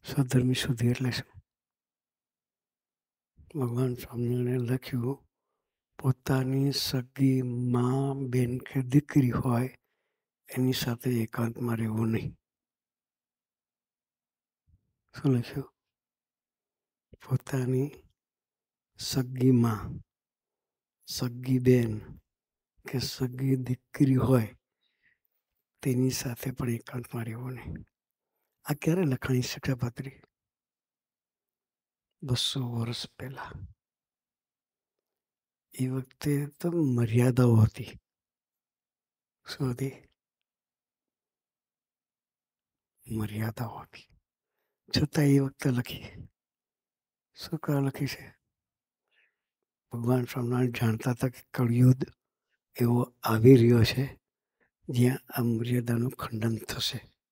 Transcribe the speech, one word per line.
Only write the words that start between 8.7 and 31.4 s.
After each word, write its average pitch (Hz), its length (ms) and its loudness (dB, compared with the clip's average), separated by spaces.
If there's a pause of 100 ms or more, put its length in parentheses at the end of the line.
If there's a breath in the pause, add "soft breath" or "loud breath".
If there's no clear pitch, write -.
દીકરી 127 480 4
હોય 127 460 0 (720)
એની 127 240 0
સાથે 123 380 -4
એકાંતમાં 117 640 -2
રહેવું 110 320 -2
નહીં. 104 260 -4 (2750)
શું 139 160 2
લખ્યું? 123 400 -4 (1600)
પોતાની 131 640 -2 (1080)
સગી 127 520 0
મા, 117 400 2 (1160)
સગી 127 520 -2
બેન 120 600 2 (720)
કે 131 80 -4
સગી 131 580 -2
દીકરી 127 600 0
હોય 120 400 2 (1300)
તેની 127 280 0
સાથે 127 400 -6
પણ 123 200 -6
એકાંતમાં 117 540 -8
રહેવું 120 280 -10
નહીં. 117 240 -12 (880)
આ 147 180 -4
ક્યારે 180 200 2
લખાણી 127 400 0
શિક્ષાપત્રી? 127 680 -6 (2000)